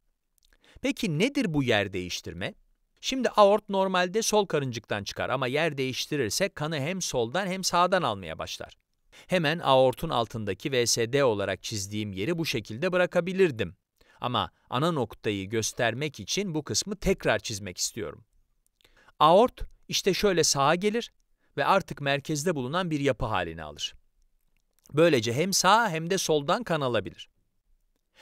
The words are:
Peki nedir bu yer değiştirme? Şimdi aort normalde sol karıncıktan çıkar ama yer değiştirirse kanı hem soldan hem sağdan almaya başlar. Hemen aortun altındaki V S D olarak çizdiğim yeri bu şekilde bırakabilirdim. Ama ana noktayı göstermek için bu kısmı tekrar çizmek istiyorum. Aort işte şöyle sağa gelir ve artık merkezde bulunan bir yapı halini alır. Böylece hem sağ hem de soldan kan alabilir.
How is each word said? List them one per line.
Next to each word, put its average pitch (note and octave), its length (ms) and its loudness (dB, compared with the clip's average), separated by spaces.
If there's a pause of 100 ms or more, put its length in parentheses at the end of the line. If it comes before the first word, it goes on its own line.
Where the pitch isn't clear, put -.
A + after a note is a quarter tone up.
(840)
Peki A3+ 360 -2
nedir A#3+ 360 0
bu C#3+ 80 2
yer G#2 300 2
değiştirme? F2+ 640 -8 (460)
Şimdi B3+ 280 0
aort G#3 400 6
normalde F#3+ 540 0
sol G#3 240 2
karıncıktan A#2 580 -4
çıkar - 260 -4
ama B2+ 160 -2
yer C#3+ 320 -2
değiştirirse C#3 720 -2
kanı D#3 320 -6
hem F3 220 -4
soldan C3 440 -2
hem F#3 180 -4
sağdan F3+ 380 2
almaya G2 360 -4
başlar. - 360 -10 (520)
Hemen E3+ 320 0
aortun C3+ 520 4
altındaki A2+ 640 -4
V A#2+ 140 2
S A#2 260 0
D C#3 120 4
olarak G2+ 380 0
çizdiğim G#2 500 -6
yeri A#2+ 260 -4
bu D#3+ 80 -4
şekilde C3 460 -4
bırakabilirdim. F3 840 0 (440)
Ama A#2+ 300 -2 (200)
ana D#3 220 0
noktayı G#2+ 560 -4
göstermek A2+ 720 -2
için F3+ 340 -4
bu D3+ 100 -4
kısmı G3 320 -4
tekrar D3 420 0
çizmek G2 400 -10
istiyorum. - 460 -8 (920)
Aort F#3 420 6 (280)
işte F#3 260 0
şöyle F3+ 300 2
sağa C#3+ 300 4
gelir G#3 380 -2 (440)
ve C#3 80 0
artık D#3+ 360 2
merkezde C#3+ 540 -2
bulunan D3+ 360 -4
bir D3 100 -2
yapı C3 260 0
halini E2+ 360 -2
alır. D2+ 320 -10 (960)
Böylece C3+ 400 4
hem F3 200 -2
sağ G#3 380 4
hem D#3+ 200 -4
de F#3+ 80 0
soldan E3 460 0
kan D#3+ 160 -2
alabilir. A2 480 -2 (920)